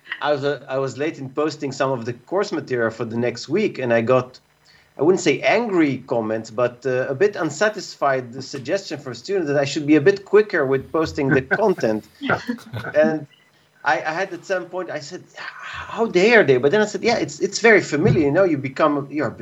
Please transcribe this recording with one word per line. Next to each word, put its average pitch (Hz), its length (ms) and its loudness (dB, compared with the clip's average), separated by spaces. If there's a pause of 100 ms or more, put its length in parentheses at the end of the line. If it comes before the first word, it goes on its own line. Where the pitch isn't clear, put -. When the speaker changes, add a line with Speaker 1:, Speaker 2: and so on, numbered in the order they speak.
(200)
Speaker 1:
I 147 120 0
was, 139 120 -2
uh, 143 240 -4
I 131 100 -4
was 131 200 -4
late 151 220 -4
in 135 100 -12
posting 151 400 -4
some 135 220 -2
of 117 140 -4
the 120 60 -4
course 196 380 -4
material 123 400 -2
for - 140 -6
the 113 120 -6
next 120 320 -4
week, 185 300 -2
and 123 160 -2
I 117 80 4
got, 127 380 0 (580)
I - 60 -2
wouldn't 180 160 4
say 131 220 2
angry 165 560 2 (100)
comments, 113 420 -2
but, 120 340 -2
uh, 127 240 0
a 139 60 -4
bit 208 220 0
unsatisfied 143 1040 -2
suggestion 143 560 -6
from 131 160 -12
students 185 320 -4
that 143 100 0
I 139 80 2
should 143 220 -4
be 151 80 4
a 151 60 6
bit 196 240 2
quicker 196 420 2
with 135 240 -2
posting 156 380 -2
the 131 140 4
content. 135 600 0 (160)
Speaker 2:
<laughs> - 760 -6
Speaker 1:
And 156 320 2 (580)
I, 160 180 0
I 156 100 -4
had 180 200 -6
at 165 120 -12
some 185 220 -4
point, 175 240 -8
I 147 80 -8
said, 151 240 -14 (140)
"How - 680 -8
dare 202 360 6
they?" 135 160 6
But 143 140 4
then 214 100 4
I 208 40 0
said, 196 180 -6
"Yeah, 226 120 2
it's, 165 240 -4
it's 196 200 -4
very 214 200 8
familiar. 160 460 2
You 139 60 2
know, 185 120 4
you 160 140 2
become, 147 520 0
you're 143 180 -2
a - 140 -10